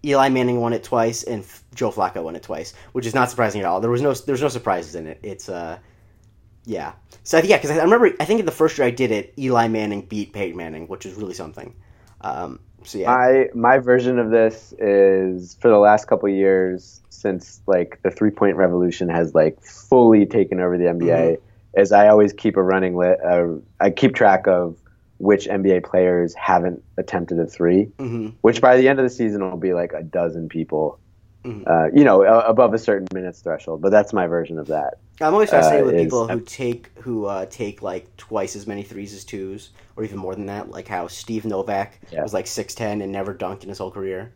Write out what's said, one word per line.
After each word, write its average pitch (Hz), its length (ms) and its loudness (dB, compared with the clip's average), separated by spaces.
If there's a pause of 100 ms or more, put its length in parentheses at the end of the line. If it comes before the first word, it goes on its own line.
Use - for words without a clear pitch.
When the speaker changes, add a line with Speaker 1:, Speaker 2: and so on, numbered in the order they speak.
Speaker 1:
Eli 135 240 2
Manning 123 320 0
won 120 120 -2
it - 100 -6
twice, 117 400 -2
and 110 200 -8
F-, - 200 -20 (120)
Joe 110 160 -4
Flacco 92 320 -4
won 82 120 -10
it 78 80 -16
twice, 80 300 -12 (200)
which 123 120 -6
is 113 80 -6
not 127 160 0
surprising 107 320 -4
at 92 60 -2
all. 92 140 -2
There 117 100 -2
was 123 100 -2
no, 143 120 0
there 135 200 -6
was 123 80 -4
no 147 60 -2
surprises 90 480 -6
in 80 120 -12
it. - 160 -16
It's, 98 260 -14
uh, 87 280 -12 (880)
yeah. 87 280 -10 (300)
So, 165 160 2
yeah, 180 180 4
'cause 147 140 -4
I, 156 60 -2
I 160 60 0
remember, 214 360 4
I 151 60 0
think 220 140 0
in 190 60 -4
the 160 60 -2
first 160 260 0
year 131 100 0
I 123 40 0
did 123 200 -2
it, 101 260 -6
Eli 123 300 0
Manning 107 360 -4
beat 101 300 -10
Peyton 92 240 -8
Manning, 82 300 -14
which 92 180 -16
is 95 100 -14
really 98 180 -10
something. - 400 -16 (480)
Um, 76 380 -10 (240)
so, - 160 -12
yeah. 98 120 0
Speaker 2:
I, 127 420 4
my 120 260 2
version 123 380 2
of 110 140 0
this 113 480 0
is, 95 800 2
for 123 100 2
the 107 80 6
last 104 280 6
couple 104 240 0
of 98 60 -2
years, 95 720 0
since, - 580 -8
like, 87 360 0
the - 80 -2
three-point 101 460 0
revolution 90 520 0
has, 82 240 -2
like, 80 280 2
fully 113 640 4
taken 95 340 -2
over 90 180 0
the 87 100 0
N 85 120 -2
B 85 100 0
A, 82 60 4
Speaker 1:
Mm-hmm. - 680 -2
Speaker 2:
is 98 100 4
I 104 180 8
always 104 220 6
keep 98 260 -2
a 95 60 2
running 92 320 0
li-, 90 200 2 (100)
uh, 87 220 2 (320)
I 101 100 2
keep - 260 0
track 98 320 2
of 90 300 0 (400)
which 98 300 2
N 98 160 -2
B 95 80 2
A 90 100 2
players 90 540 0
haven't 87 480 -2 (140)
attempted 87 420 -6
a 80 80 -2
three, 90 400 0 (100)
Speaker 1:
Mm-hmm. 117 320 -8 (120)
Speaker 2:
which 117 200 2
by 127 160 6
the 131 100 4
end 135 120 2
of 131 40 2
the 123 60 0
season 107 320 -4
will 92 160 -6
be, 92 160 -2
like, 87 200 -4
a 78 100 -10
dozen 82 440 -4
people, 78 520 -6 (440)
Speaker 1:
Mm-hmm. 107 240 -12
Speaker 2:
uh, 80 260 4
you 143 100 8
know, 98 200 6
a-, 113 240 6
above 113 260 4
a 113 40 -2
certain 98 360 -2
minutes 92 280 -10
threshold. 80 400 -8
But 95 100 0
that's 104 220 2
my 92 140 -2
version 82 320 -4
of 73 80 -12
that. 76 280 -4 (260)
Speaker 1:
I'm 156 120 0
always 202 160 2
fascinated 151 340 4
Speaker 2:
Uh, - 40 2
Speaker 1:
with 160 80 0
Speaker 2:
is 170 80 2
Speaker 1:
people 120 240 -2
who - 60 -6
Speaker 2:
I'm 117 120 -6
Speaker 1:
take, 120 540 -10
who, 110 260 -6
uh, 95 220 -6
take, 104 340 -12
like, 92 360 -10
twice 101 380 -8
as 98 120 -14
many 101 160 -10
threes 101 320 -16
as 92 100 -20
twos, 98 460 -14 (240)
or 110 80 -8
even 98 160 -10
more 95 160 -10
than 101 120 -12
that. 101 220 -12
Like - 180 -18
how 87 200 -8
Steve 110 380 -10
Novak 101 540 -6 (120)
Speaker 2:
Yeah. 80 100 -8
Speaker 1:
was, 95 120 -8
like, 90 120 -4
six - 300 -10
ten 107 260 -6
and 98 100 -8
never 98 220 -8
dunked 95 300 -12
in 95 60 -16
his 95 100 -16
whole 95 120 -10
career. 95 440 -10